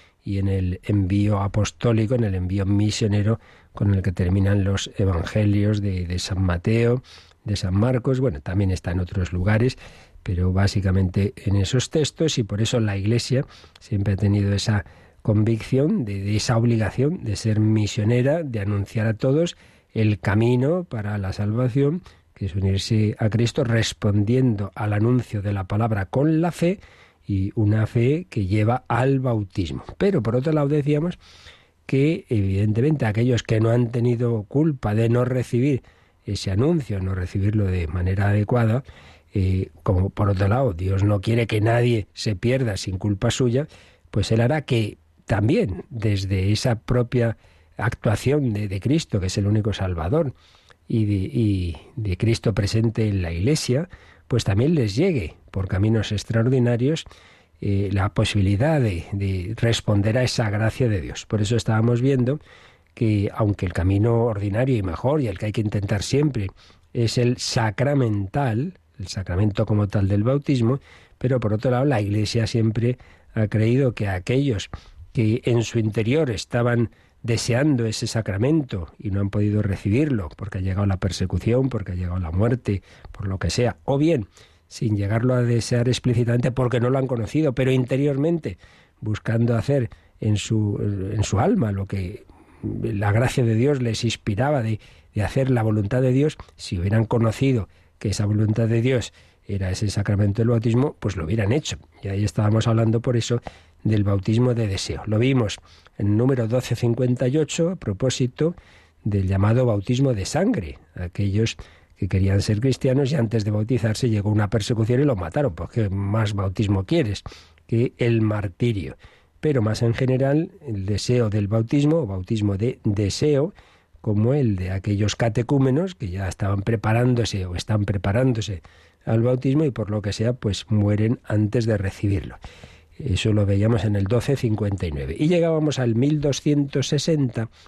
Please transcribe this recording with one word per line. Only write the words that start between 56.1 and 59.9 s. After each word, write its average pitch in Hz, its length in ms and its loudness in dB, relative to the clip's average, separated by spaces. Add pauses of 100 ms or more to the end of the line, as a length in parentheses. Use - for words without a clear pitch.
extraordinarios, 120 920 0 (540)
eh, 101 320 -2
la 101 220 0
posibilidad 104 680 2
de, 98 320 0
de 98 460 -4
responder 110 600 0